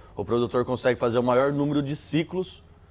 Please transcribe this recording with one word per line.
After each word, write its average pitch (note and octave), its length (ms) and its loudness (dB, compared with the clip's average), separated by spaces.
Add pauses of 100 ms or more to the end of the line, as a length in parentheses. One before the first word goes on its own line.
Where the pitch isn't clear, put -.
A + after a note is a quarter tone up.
(160)
o G2+ 80 -6
produtor A#2+ 420 0
consegue B2 340 0
fazer A#2+ 180 2
o B2 40 4
maior B2+ 280 4
número C#3+ 320 0
de C#3+ 140 -6
ciclos, E3+ 680 -4 (280)